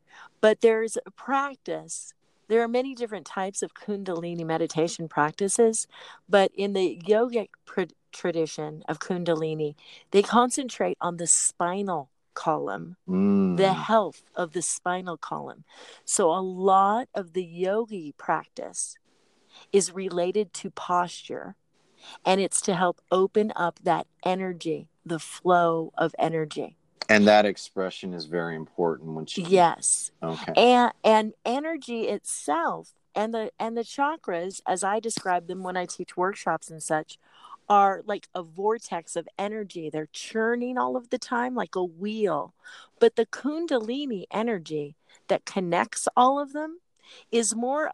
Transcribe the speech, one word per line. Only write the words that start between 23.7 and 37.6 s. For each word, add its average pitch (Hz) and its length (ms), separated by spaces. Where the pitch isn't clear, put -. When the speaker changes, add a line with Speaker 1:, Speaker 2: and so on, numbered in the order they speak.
Speaker 1:
that 170 240
energy, 180 640
the 160 140
flow 170 800
of 165 200
energy. 156 580
Speaker 2:
And 104 160
that 104 200
expression 95 640
is 85 140
very 85 280
important 80 600
when 78 100
she - 180
Speaker 1:
Yes. 170 680
Speaker 2:
Okay. - 340
Speaker 1:
And, 240 360
and 214 300
energy 262 600
itself 240 840
and 214 180
the, 220 260
and 226 200
the 233 40
chakras, 214 840
as 190 180
I 208 160
describe 185 460
them 185 160
when 185 140
I 180 100
teach - 320
workshops 180 520
and 160 120
such, - 360